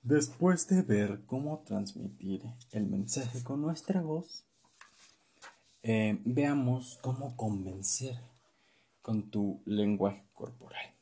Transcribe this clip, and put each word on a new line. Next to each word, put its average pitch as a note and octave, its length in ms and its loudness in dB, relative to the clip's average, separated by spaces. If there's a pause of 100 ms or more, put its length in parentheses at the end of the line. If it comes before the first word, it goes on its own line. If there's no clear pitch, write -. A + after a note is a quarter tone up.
Después D3+ 680 4
de F#3 120 6
ver G#2 460 2
cómo D3 400 -2
transmitir G2 760 -6 (280)
el G#2+ 160 0
mensaje A#2+ 580 -2
con C#3 160 -4
nuestra E3 400 0
voz, D#3+ 460 -6 (1400)
eh, A2 420 2
veamos B2+ 760 0
cómo C3 340 -4
convencer G2+ 800 0 (840)
con G#2+ 280 -2
tu G2+ 360 -2
lenguaje G2+ 680 2
corporal. - 680 -14